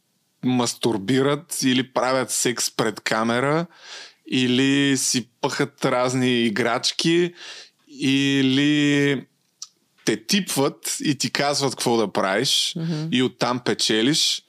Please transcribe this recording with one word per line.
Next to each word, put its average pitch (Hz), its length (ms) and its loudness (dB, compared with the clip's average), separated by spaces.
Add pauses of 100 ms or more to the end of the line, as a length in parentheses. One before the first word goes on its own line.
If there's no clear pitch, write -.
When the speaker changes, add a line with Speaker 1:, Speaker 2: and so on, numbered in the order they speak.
(440)
Speaker 1:
мастурбират, 127 1200 0
или 127 300 2
правят 127 380 0
секс - 400 -2
пред 113 300 -2
камера, 123 680 0 (640)
или 135 640 2
си 127 320 -2 (120)
пъхат - 440 -2
разни 127 580 2
играчки, 127 920 0 (680)
или 139 1200 2 (840)
те 113 100 2
типват - 800 -2
и 151 140 0
ти 131 160 -4
казват 139 420 0
какво 120 240 0
да 110 120 2
правиш 101 680 0
Speaker 2:
Мгм. 165 360 -4
Speaker 1:
и 127 100 2
оттам 123 380 -2
печелиш. 113 880 0